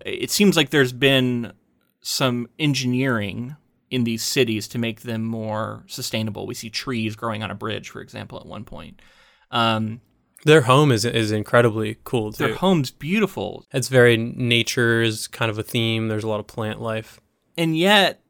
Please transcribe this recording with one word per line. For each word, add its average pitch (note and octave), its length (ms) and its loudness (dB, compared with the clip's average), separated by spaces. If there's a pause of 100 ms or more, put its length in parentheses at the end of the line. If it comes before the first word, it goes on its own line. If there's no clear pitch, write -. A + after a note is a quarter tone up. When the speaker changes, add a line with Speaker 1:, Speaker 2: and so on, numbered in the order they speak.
Speaker 1:
it - 260 -6
seems G3 260 4
like D#3 140 2
there's C3 220 4
been B2+ 600 0 (480)
some A#2+ 480 -2 (100)
engineering B2+ 1000 -2 (340)
in B2+ 140 -2
these A2+ 180 -2
cities A2+ 460 -2
to - 100 -8
make A#2 240 -6
them A2+ 200 -6
more A2 640 -6
sustainable. A2 600 -6
We G#2+ 80 -8
see A2+ 160 -12
trees A2 440 -6
growing A2 280 -6
on G2 80 -8
a G2+ 40 -10
bridge, G#2 360 -8
for - 100 -16
example, - 400 -16
at - 60 -20
one G2+ 180 -14
point. - 380 -18 (480)
Um, A2 500 0 (460)
Speaker 2:
Their D3+ 160 8
home C3+ 280 6
is, A2 140 2
is A2+ 260 0
incredibly A2 720 2
cool, G#2+ 280 -4
too. C#3 140 -2
Speaker 1:
Their A2 80 -2
home's F3 360 2
beautiful. D#3 800 -4
Speaker 2:
It's C3 180 -4
very A#2+ 280 8
nature A#2 840 2
is A2 240 -2
kind - 240 -4
of G#2+ 80 -6
a G#2+ 40 -4
theme. A2+ 460 -2
There's G#2+ 160 -4
a A2 40 -4
lot G#2 120 -2
of G#2 60 -12
plant G#2+ 340 -8
life. A2 400 -10 (380)
Speaker 1:
And E3 180 0
yet, F#3+ 540 2